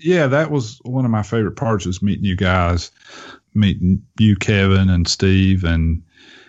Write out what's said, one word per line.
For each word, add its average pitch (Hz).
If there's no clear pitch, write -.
yeah. 165
That 147
was 123
one 127
of 113
my 107
favorite 110
parts, 107
was 92
meeting 98
you 95
guys, 90
meeting 95
you, 107
Kevin, 98
and 87
Steve, 95
and 82